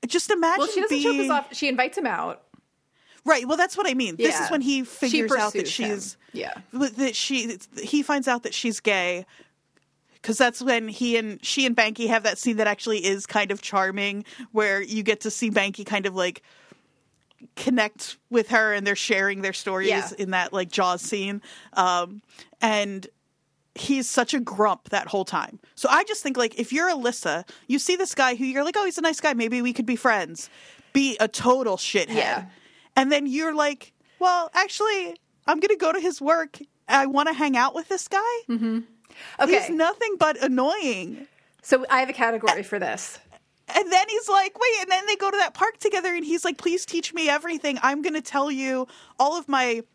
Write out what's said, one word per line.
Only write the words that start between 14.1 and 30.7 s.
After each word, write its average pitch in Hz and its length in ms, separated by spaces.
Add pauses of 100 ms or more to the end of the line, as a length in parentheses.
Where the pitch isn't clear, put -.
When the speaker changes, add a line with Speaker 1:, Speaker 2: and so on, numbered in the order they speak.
Speaker 1:
where 202 280
you 214 220
get 208 180
to 220 100
see 220 200
Banky 202 340
kind 202 200
of, 190 100
like, 180 260 (1120)
connect - 600 (120)
with 233 200
her 220 240
and 202 120
they're 202 100
sharing 196 460
their 190 120
stories 190 360
Speaker 2:
Yeah. 180 280
Speaker 1:
in 190 140
that, 180 220
like, 185 160
Jaws 180 320
scene. 202 400 (320)
Um, 180 480 (400)
and 208 460 (680)
he's 269 340
such - 240
a 285 60
grump 208 500
that - 180
whole 190 180
time. - 340 (160)
So - 140
I 302 140
just 427 200
think, 269 140
like, 233 220
if 247 140
you're 330 160
Alyssa, 233 580 (200)
you 262 100
see 349 180
this 359 200
guy 254 200
who 240 100
you're 262 180
like, 339 140
"Oh, 415 80
he's 359 120
a 330 40
nice 320 180
guy. 302 140
Maybe 240 280
we 240 120
could 240 120
be 247 100
friends." 196 540 (440)